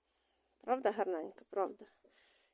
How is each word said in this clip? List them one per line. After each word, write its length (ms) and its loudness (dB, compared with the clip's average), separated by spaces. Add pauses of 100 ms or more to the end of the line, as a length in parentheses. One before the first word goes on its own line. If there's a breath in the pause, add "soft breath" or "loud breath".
(640)
Правда 260 2
гарненька, 600 -2
правда? 360 -2 (680 soft breath)